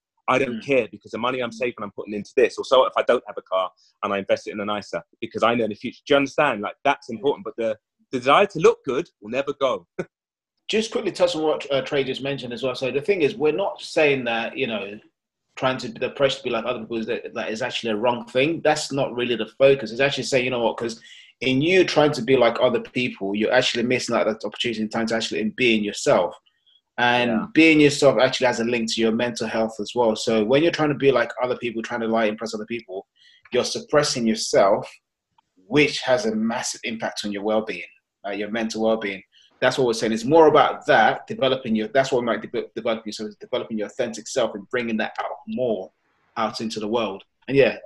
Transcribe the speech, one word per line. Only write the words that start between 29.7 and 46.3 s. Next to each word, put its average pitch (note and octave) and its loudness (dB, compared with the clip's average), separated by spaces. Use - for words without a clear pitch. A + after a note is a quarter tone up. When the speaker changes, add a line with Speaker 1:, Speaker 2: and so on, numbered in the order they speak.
Speaker 2:
as G#2 -8
well. A#2 2
So A2+ 2
when C3+ 4
you're E3+ 4
trying D#3 0
to C#3+ 0
be C3+ 4
like A#2+ 2
other B2 0
people, A2+ -6
trying A#2 -6
to A2+ -2
lie, A2+ 2
impress G#2+ -4
other G#2+ -8
people, G2+ -10
you're A#2+ 2
suppressing C3+ 0
yourself, A2 2
which C#3+ 2
has B2 0
a A2 -2
massive A2+ -4
impact A2+ -8
on G#2 -6
your G2+ -8
well-being, A2 -2
uh, G2+ -8
your G#2 -6
mental A2+ -4
well-being. G#2+ 0
That's B2+ 2
what C3 2
we're A#2 2
saying. A2+ -2
It's A2 -4
more D#3 8
about C#3+ 4
that, C3+ 4
developing B2+ -2
your, G#2+ -2
that's C3 0
what B2+ 2
we A#2+ -4
might A2+ -2
de-, A2 -8
develop A2+ -4
yourself, G#2+ -10
is G#2 -20
developing A#2 -8
your G2+ -4
authentic A2+ -6
self A#2 -2
and G2+ -14
bringing A#2 -4
that G#2+ -4
out - -8
more A2 -4